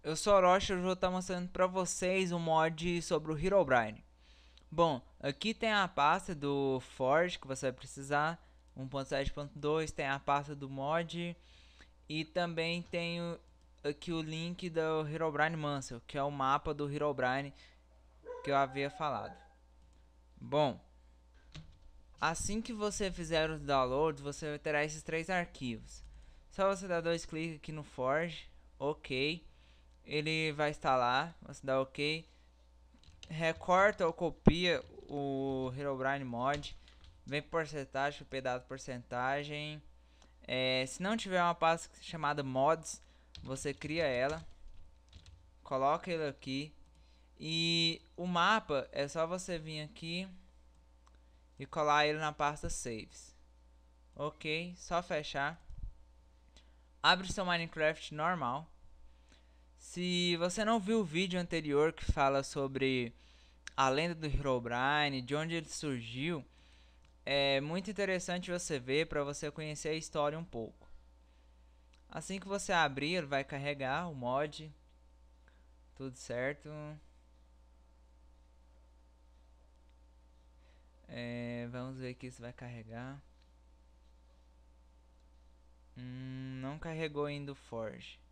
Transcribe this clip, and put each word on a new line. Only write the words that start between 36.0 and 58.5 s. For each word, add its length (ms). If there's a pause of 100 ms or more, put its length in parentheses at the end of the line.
mod. 500 (480)
Vem 180
porcentagem, 800
copia 220
dado 260
porcentagem. 1120 (600)
É, 460
se 160
não 120
tiver 260
uma 120
pasta 480
chamada 420
mods, 560 (440)
você 320
cria 300
ela. 380 (1160)
Coloca 500
ele 160
aqui. 460 (640)
E 640 (160)
o 80
mapa 680
é 160
só 200
você 320
vir 220
aqui 460 (1300)
e 80
colar 400
ele 100
na 160
pasta 380
saves. 640 (800)
Ok, 600
só 280
fechar. 600 (1400)
Abre 240
o 40
seu 140
Minecraft 720
normal. 520 (1160)